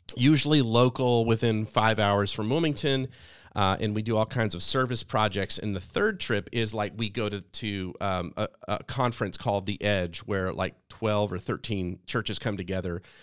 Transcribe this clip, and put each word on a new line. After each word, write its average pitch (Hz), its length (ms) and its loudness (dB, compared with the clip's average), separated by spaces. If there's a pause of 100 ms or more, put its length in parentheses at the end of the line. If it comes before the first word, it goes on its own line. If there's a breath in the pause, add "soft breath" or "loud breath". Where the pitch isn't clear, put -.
(180)
usually 147 440 4
local, 120 600 4
within 113 420 2
five 110 320 2
hours 101 360 4
from 110 160 -4
Wilmington. 139 580 0 (480 loud breath)
Uh, 95 240 2
and 107 160 0
we 110 60 0
do 110 160 0
all 110 80 4
kinds 110 280 -2
of 87 80 -6
service 127 420 0
projects. 101 540 0
And 104 160 -4
the 95 60 -2
third 202 400 -2
trip 104 320 -2
is, 110 220 -2
like, 104 240 -2
we 113 100 -2
go 104 220 -2
to, 101 100 -6
to, 98 600 -6
um, 92 340 -2
a, 104 140 -4 (180)
a - 160 -4
conference 117 540 -2
called 101 280 -2
The 104 160 -4
Edge, 92 380 0
where, 95 320 -2
like, 92 240 -4 (140)
twelve 104 420 0
or 90 80 -4
thirteen 92 680 -4
churches 110 320 -4
come 104 180 -4
together 90 440 -4 (220 loud breath)